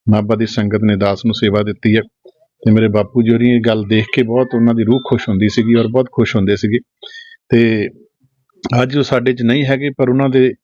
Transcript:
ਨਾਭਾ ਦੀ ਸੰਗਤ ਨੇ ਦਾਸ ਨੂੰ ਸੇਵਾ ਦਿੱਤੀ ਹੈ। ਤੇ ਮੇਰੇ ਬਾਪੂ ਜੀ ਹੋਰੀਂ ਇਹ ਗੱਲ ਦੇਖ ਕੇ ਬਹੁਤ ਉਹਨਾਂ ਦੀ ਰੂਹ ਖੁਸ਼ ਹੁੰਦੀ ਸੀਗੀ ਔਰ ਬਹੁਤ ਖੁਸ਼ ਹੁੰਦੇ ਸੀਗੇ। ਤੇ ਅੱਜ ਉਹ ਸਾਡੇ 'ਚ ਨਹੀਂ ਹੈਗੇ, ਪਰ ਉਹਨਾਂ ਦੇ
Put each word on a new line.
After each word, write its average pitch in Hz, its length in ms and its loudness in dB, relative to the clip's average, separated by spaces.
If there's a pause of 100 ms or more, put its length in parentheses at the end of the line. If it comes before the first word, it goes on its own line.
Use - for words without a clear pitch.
ਨਾਭਾ 107 280 2
ਦੀ 110 100 -2
ਸੰਗਤ 104 360 -2
ਨੇ 107 140 2
ਦਾਸ 98 300 -2
ਨੂੰ 110 80 0
ਸੇਵਾ 104 280 0
ਦਿੱਤੀ 104 340 -2
ਹੈ। 113 40 2 (640)
ਤੇ 113 60 2
ਮੇਰੇ 110 180 4
ਬਾਪੂ 104 340 0
ਜੀ 113 100 2
ਹੋਰੀਂ 120 200 2
ਇਹ 120 140 2
ਗੱਲ 110 220 -2
ਦੇਖ 107 160 0 (100)
ਕੇ 131 80 0
ਬਹੁਤ 123 320 -2
ਉਹਨਾਂ 117 200 2
ਦੀ 113 80 -2
ਰੂਹ 117 260 2
ਖੁਸ਼ - 200 -2
ਹੁੰਦੀ 104 200 0
ਸੀਗੀ 113 260 0
ਔਰ 117 120 2
ਬਹੁਤ 127 260 -2
ਖੁਸ਼ - 240 -2
ਹੁੰਦੇ 101 200 0
ਸੀਗੇ। 107 220 -2 (720)
ਤੇ 113 400 2 (960)
ਅੱਜ 127 140 -4
ਉਹ 143 60 0
ਸਾਡੇ 127 300 0
'ਚ 123 100 -4
ਨਹੀਂ 123 220 0
ਹੈਗੇ, 139 260 -2
ਪਰ 139 180 -2
ਉਹਨਾਂ 135 200 2
ਦੇ 127 240 2 (120)